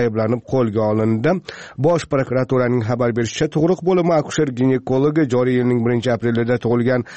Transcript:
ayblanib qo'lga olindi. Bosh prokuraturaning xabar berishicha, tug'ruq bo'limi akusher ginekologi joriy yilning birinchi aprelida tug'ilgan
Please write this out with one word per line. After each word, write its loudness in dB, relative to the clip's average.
ayblanib 0
qo'lga 0
olindi. 0
Bosh 0
prokuraturaning 0
xabar 0
berishicha, -2
tug'ruq 0
bo'limi 2
akusher -2
ginekologi 2
joriy 2
yilning 2
birinchi 0
aprelida 0
tug'ilgan 0